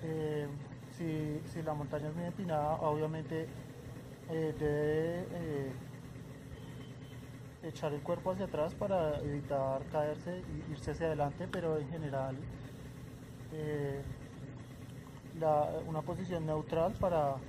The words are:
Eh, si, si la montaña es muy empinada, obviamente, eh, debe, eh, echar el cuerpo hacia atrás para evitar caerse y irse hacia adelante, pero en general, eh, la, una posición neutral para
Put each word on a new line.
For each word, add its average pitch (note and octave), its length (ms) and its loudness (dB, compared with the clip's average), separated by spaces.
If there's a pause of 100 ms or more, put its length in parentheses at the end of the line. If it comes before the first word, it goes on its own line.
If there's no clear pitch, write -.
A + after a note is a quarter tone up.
Eh, D#3 440 0 (500)
si, D#3 480 0
si - 160 -4
la D#3 120 0
montaña D3 360 0
es D#3 60 -4
muy E3+ 100 -2
empinada, D#3+ 560 2
obviamente, D#3 680 2 (840)
eh, D#3+ 300 2
debe, D3+ 720 4
eh, D3 400 0 (1900)
echar D#3 320 0
el D3 80 -2
cuerpo E3+ 300 0
hacia F#3+ 140 2
atrás D#3+ 280 2
para E3+ 460 4
evitar C#3 720 2
caerse D3+ 560 2
y D#3 240 -4
irse D3+ 200 -2
hacia D#3+ 160 2
adelante, D3 420 2
pero E3 280 2
en C#3+ 120 0
general, C3+ 480 0 (1160)
eh, D3 480 0 (1400)
la, D3+ 300 6 (160)
una D#3 160 0
posición F3 440 0
neutral D#3 540 4
para D#3 360 6 (140)